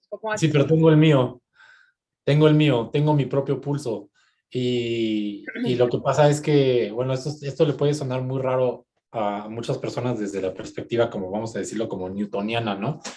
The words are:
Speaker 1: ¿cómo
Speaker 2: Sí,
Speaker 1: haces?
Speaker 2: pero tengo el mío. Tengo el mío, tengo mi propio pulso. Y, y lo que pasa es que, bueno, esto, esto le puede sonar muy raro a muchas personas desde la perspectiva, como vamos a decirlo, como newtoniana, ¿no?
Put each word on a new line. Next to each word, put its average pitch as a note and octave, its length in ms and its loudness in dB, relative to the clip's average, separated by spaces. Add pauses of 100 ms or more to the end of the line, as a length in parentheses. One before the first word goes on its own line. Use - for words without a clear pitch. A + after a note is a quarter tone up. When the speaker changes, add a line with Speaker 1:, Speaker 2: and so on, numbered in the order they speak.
Speaker 1:
¿cómo G#3+ 260 -8
Speaker 2:
Sí, D#3+ 120 0
Speaker 1:
haces? C#3+ 40 -2
Speaker 2:
pero C#3+ 160 2
tengo D#3+ 220 4
el D3+ 80 8
mío. C#3+ 440 4 (840)
Tengo D3+ 220 6
el D#3 80 6
mío, C3 360 2
tengo D3+ 220 2
mi C#3 120 2
propio C#3 360 -2
pulso. B2+ 480 -6 (420)
Y, A2+ 920 -2 (180)
y A#2+ 120 0
lo A#2+ 140 2
que B2 100 -2
pasa D3 300 4
es D3 120 0
que, B2+ 500 2
bueno, B2+ 220 -2
esto, C3 160 -6 (120)
esto C#3+ 240 -2
le C#3+ 80 2
puede C#3+ 200 0
sonar C3 280 -4
muy C3 200 -4
raro B2+ 440 -2 (280)
a G#2 360 -4
muchas A#2 280 -6
personas A#2 420 -4
desde G2 220 -6
la F#2 120 -2
perspectiva, - 560 -2
como G2 220 -8
vamos A2 240 -6
a G#2 40 -6
decirlo, G#2+ 300 -6
como F#2 200 -8
newtoniana, G#2 680 -4
¿no? A#2+ 260 -6 (160)